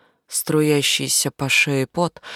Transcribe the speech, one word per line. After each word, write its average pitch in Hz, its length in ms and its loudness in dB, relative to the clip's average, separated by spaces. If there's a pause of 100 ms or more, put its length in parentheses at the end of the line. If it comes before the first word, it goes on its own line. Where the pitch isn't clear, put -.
(280)
Струящийся 147 1000 0
по - 180 -6
шее 135 380 2
пот - 380 -4 (120)